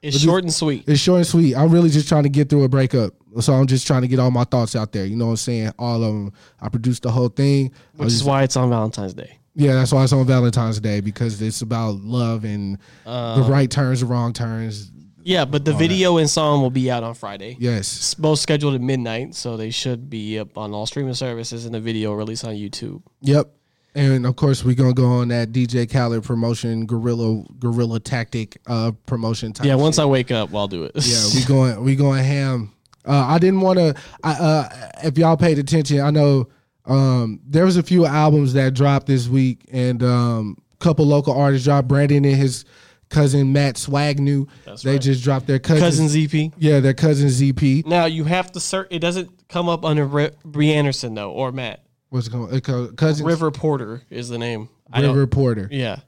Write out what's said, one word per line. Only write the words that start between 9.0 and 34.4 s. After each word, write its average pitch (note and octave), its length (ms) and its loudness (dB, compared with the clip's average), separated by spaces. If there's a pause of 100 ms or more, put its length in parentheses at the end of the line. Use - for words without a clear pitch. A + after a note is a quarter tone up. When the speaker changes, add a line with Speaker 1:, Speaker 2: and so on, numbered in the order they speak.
Speaker 1:
Day. - 240 -16 (180)
Speaker 2:
Yeah, C#3+ 180 4
that's C3 180 2
why C3+ 120 6
it's C3 80 4
on C3 140 4
Valentine's A#2+ 540 2
Day, G#2 200 -2
because G#2+ 420 -4
it's A2 200 -4
about A2+ 340 -4
love A2+ 480 -4
and G2+ 340 -6 (260)
the A#2 60 -16
Speaker 1:
Um, A#2+ 400 0
Speaker 2:
right C3+ 200 2
turns, C3 300 -2
the B2+ 60 -2
wrong A#2+ 260 -2
turns. A2+ 600 -8 (320)
Speaker 1:
Yeah, E3+ 200 0
but C#3+ 200 -4
the D#3 80 0
Speaker 2:
all C#3+ 60 0
that. D#3+ 100 2
Speaker 1:
video F3+ 300 2
and D3+ 120 2
song D3 300 2
will C3 100 0
be B2+ 200 -2
out A#2+ 120 -4
on A2+ 120 -10
Friday. G2+ 440 -14
Speaker 2:
Yes. A#2+ 380 -2
Speaker 1:
It's - 180 -6
both D#3 240 0
scheduled D3 360 0
at B2+ 60 -2
midnight, B2 540 -4
so A#2 220 -8
they A2 140 -8
should B2 380 -6
be G#2+ 300 -8
up G#2 180 -12
on G#2+ 160 -10
all G#2 140 -6
streaming C3 280 -6
services A#2 500 -8
and A#2 100 -10
the A2 60 -6
video A2 320 -4
release G#2+ 320 -8
on A2+ 100 -8
YouTube. G#2 480 -12 (200)
Speaker 2:
Yep. C#3 300 2 (440)
And C3+ 300 2
of B2+ 100 -2
course, C#3 260 0
we B2+ 120 2
gonna B2+ 180 2
go B2+ 140 2
on B2 220 2
that A#2 240 -2
D B2 140 0
J A#2+ 200 -2
Khaled A#2 360 -2
promotion, A#2 640 -4
guerrilla, A2+ 560 -2 (160)
guerrilla A#2 400 -2
tactic, A2+ 680 -6
uh, A2+ 260 -2 (140)
promotion A2+ 480 -4
type C#3+ 120 -4
Speaker 1:
Yeah, C#3 100 4
once D3+ 200 2
Speaker 2:
shit. D#3 60 2
Speaker 1:
I D3+ 40 2
wake C3+ 240 0
up, G#2+ 240 -4
I'll G2+ 140 -2
do F2 160 -8
it. - 120 -12
Speaker 2:
Yeah, A#2+ 340 0
Speaker 1:
<laughs> A2+ 40 -2
Speaker 2:
we B2+ 100 2
going, B2+ 380 2
we C3+ 140 2
going C3+ 260 2
ham. C3 500 -2 (340)
Uh, C#3+ 200 2
I D3+ 120 2
didn't F#3 240 4
wanna, F3+ 320 2 (280)
I, D#3+ 100 -2
uh, D#3 360 0 (340)